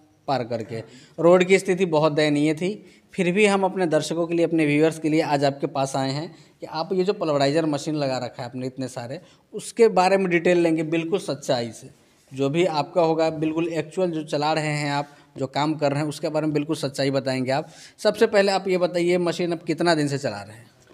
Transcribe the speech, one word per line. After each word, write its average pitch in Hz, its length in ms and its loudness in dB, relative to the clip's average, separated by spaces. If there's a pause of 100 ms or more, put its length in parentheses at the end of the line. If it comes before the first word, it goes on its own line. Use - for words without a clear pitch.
(260)
पार 131 180 -2
करके। 113 340 -6 (420)
रोड 180 240 8
की 185 140 6
स्थिति 190 260 0
बहुत 156 280 2
दयनीय 151 420 2
थी, 180 320 -6 (260)
फिर 175 200 0
भी 208 140 4
हम 196 180 2
अपने 185 220 0
दर्शकों 160 400 0
के 170 80 -4
लिए, 170 120 2
अपने 160 200 2
व्यूअर्स 156 320 2
के 156 100 -4
लिए 156 140 2
आज 143 220 0
आपके 139 220 -2
पास 135 300 -4
आए 135 140 -2
हैं 147 240 -8 (260)
कि - 60 -14
आप 160 260 -8
ये 185 120 0
जो 202 80 0
पल्वराइजर 156 540 0
मशीन 147 280 -4
लगा 135 240 -2
रखा 123 240 -10
है 120 60 -10
आपने 127 180 -8
इतने 131 220 -8
सारे, 127 320 -12 (320)
उसके 226 360 2
बारे 185 280 4
में 190 140 0
डिटेल 175 280 4
लेंगे 165 240 2
बिल्कुल 165 360 -2
सच्चाई 135 540 -4
से। 131 180 -20 (440)
जो 135 160 0
भी 170 140 2
आपका 156 380 0
होगा, 160 280 2
बिल्कुल 160 380 -2
एक्चुअल 165 420 -4
जो 156 120 -4
चला 151 300 -2
रहे 156 140 -2
हैं 147 260 -2
आप, 143 160 -2 (280)
जो 135 100 -4
काम 147 280 -2
कर 151 180 0
रहे 143 100 -2
हैं, 151 60 -4
उसके 147 200 -6
बारे 151 180 -2
में 151 80 0
बिल्कुल 147 220 -2
सच्चाई 139 340 -2
बताएंगे 131 400 -2
आप। 151 180 -2 (300)
सबसे 214 280 2
पहले 202 260 4
आप 190 160 -2
ये 185 100 2
बताइए, 175 400 0
मशीन 170 340 -2
अब 160 60 -4
कितना 170 360 0
दिन 147 140 0
से 139 100 -4
चला 104 240 -6
रहे 107 140 -18
हैं? 113 100 -20 (280)